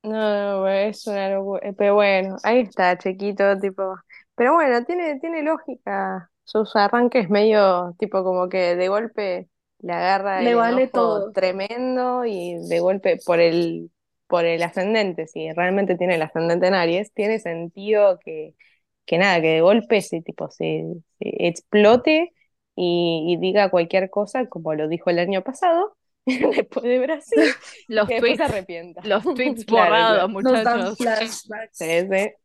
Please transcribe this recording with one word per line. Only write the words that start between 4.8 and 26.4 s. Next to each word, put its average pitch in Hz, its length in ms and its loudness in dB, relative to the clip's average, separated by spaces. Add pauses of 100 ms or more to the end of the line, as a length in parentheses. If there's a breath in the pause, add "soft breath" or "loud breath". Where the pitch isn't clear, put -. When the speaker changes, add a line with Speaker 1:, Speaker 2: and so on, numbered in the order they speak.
Speaker 1:
tiene, 339 360 -4
tiene 330 220 -6
lógica 196 880 -6 (140)
sus 214 320 -2
arranques 233 520 2
medio, 196 680 4
tipo, 190 260 -2
como 185 240 0
que 180 280 0
de 185 120 0
golpe 202 600 -4 (320)
le 175 120 -8
agarra 190 520 0
Speaker 2:
Le 240 100 2
Speaker 1:
el - 0 -
Speaker 2:
vale 240 340 2
Speaker 1:
enojo - 0 -
Speaker 2:
todo. 220 460 -2
Speaker 1:
tremendo 247 920 -2
y 175 320 -6 (120)
de 170 120 0
golpe 185 460 0
por 170 140 2
el, 170 500 0 (380)
por 170 160 2
el 170 180 0
ascendente, 185 640 -2
si 160 260 -10
realmente 185 440 0
tiene 180 180 0
el 160 80 0
ascendente 170 460 0
en 190 60 2
Aries, 180 380 -2
tiene 214 280 -2
sentido 185 840 0
que, 160 300 -14 (500 soft breath)
que 165 140 0
nada, 185 220 4
que 160 80 2
de 160 120 2
golpe 214 420 4
se, 165 200 -8
tipo, 160 280 -10
se, 160 340 -4 (340)
se - 300 -4
explote 247 840 4 (440)
y, 170 520 0
y 175 100 0
diga 190 320 2
cualquier 185 400 0
cosa, 208 380 -4
como 160 260 -6
lo 156 140 -4
dijo 170 220 -4
el 170 80 0
año 185 240 -2
pasado, 349 540 -2 (140)
<laughs> - 160 -12
después - 580 -2